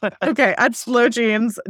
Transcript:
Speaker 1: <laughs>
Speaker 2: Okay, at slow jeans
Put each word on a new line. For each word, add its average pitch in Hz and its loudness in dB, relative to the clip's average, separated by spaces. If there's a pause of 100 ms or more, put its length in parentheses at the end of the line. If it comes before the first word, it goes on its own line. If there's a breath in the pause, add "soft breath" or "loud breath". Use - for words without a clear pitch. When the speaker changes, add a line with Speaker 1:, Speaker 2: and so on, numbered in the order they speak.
Speaker 1:
<laughs> - -6
Speaker 2:
Okay, 254 2
at 240 2
slow 240 2
jeans 226 -2 (100)